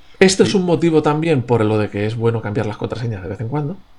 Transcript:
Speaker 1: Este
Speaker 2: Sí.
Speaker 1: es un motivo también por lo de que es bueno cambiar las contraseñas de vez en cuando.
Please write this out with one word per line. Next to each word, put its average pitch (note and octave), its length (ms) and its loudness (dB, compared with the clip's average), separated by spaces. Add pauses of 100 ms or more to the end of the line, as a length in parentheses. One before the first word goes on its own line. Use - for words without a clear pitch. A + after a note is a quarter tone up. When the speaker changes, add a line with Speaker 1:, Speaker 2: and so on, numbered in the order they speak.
(200)
Speaker 1:
Este F#3+ 240 4
Speaker 2:
Sí. E3 60 2
Speaker 1:
es - 40 0
un F#3 120 2
motivo D#3+ 360 4
también D3+ 400 0
por A#2 220 2
lo G#2+ 140 2
de G#2 120 -2
que G#2 160 -4
es A2 80 -4
bueno A2+ 280 -2
cambiar G#2+ 240 -4
las G#2 100 -6
contraseñas A2 460 -6
de - 60 -10
vez G2 120 -8
en A2+ 80 -8
cuando. D3 280 -6 (220)